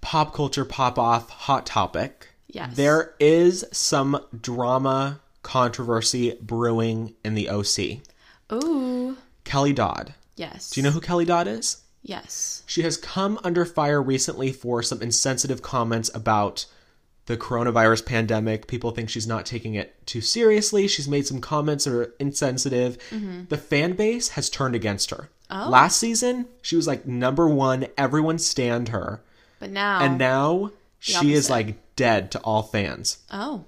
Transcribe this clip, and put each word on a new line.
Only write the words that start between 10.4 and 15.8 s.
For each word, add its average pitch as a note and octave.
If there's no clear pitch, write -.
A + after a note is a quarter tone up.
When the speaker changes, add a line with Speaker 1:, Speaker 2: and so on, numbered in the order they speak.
Speaker 1:
Do -
you -
know C#3
who D#3+
Kelly F3
Dodd F3
is? A3
Speaker 2:
Yes. -
Speaker 1:
She -
has D#3+
come G3+
under F3
fire D3
recently C3
for A#2+
some -
insensitive B2+
comments A#2